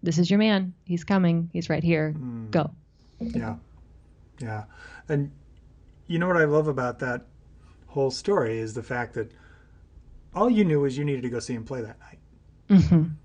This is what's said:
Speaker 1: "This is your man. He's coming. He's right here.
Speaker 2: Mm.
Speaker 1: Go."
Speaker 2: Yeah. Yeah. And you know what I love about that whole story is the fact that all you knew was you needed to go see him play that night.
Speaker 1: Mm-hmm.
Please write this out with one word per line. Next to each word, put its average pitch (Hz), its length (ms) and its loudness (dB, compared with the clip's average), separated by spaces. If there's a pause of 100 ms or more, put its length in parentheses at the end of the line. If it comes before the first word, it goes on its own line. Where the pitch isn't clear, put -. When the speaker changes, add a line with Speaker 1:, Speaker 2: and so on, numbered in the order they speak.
Speaker 1:
"This 160 160 0
is 175 100 2
your 202 100 4
man. 196 360 0 (100)
He's 175 200 -4
coming. 170 500 2
He's 170 160 -4
right 156 120 0
here. 156 360 0
Speaker 2:
Mm. 117 320 -10
Speaker 1:
Go." 156 200 0 (480)
Speaker 2:
Yeah. 233 380 -6 (800)
Yeah. 107 260 -10 (440)
And 143 220 -2 (760)
you 165 100 -2
know 175 100 0
what 180 80 2
I 160 80 6
love 151 240 2
about 123 300 -4
that 123 240 -6 (640)
whole 135 240 -2
story 127 480 0
is 110 160 -6
the 113 80 -8
fact 120 320 -6
that 110 180 -8 (1000)
all 214 160 2
you 214 160 4
knew 151 140 4
was 139 180 -2
you 147 60 -4
needed 139 180 -2
to 120 80 -4
go 117 80 -6
see 123 160 -6
him 110 100 -8
play 127 160 -8
that 110 200 -12
night. - 180 -20 (500)
Speaker 1:
Mm-hmm. 170 360 8 (200)